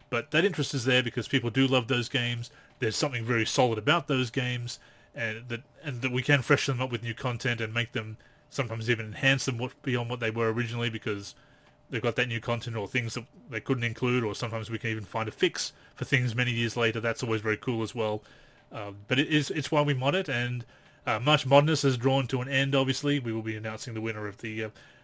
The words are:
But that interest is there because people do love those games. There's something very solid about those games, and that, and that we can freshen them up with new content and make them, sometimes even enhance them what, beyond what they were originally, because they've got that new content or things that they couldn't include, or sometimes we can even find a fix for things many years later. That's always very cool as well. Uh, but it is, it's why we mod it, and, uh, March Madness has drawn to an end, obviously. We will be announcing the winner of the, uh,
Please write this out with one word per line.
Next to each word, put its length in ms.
But 220
that 120
interest 300
is 100
there 180
because 260
people 220
do 160
love 200
those 220
games. 420
There's 160
something 280
very 220
solid 320
about 300
those 220
games, 480
and 340
that, 140
and 180
that 100
we 100
can 200
freshen 340
them 80
up 60
with 120
new 120
content 460
and 120
make 200
them, 240
sometimes 420
even 160
enhance 380
them 140
what, 240
beyond 280
what 100
they 100
were 220
originally, 380
because 440
they've 120
got 140
that 120
new 120
content 360
or 120
things 260
that 100
they 100
couldn't 240
include, 400
or 100
sometimes 340
we 100
can 120
even 140
find 240
a 40
fix 400
for 100
things 300
many 160
years 260
later. 220
That's 240
always 180
very 160
cool 260
as 120
well. 280
Uh, 200
but 120
it 100
is, 220
it's 200
why 120
we 120
mod 220
it, 120
and, 360
uh, 140
March 260
Madness 360
has 140
drawn 320
to 120
an 80
end, 260
obviously. 460
We 120
will 100
be 140
announcing 380
the 60
winner 260
of 120
the, 260
uh, 60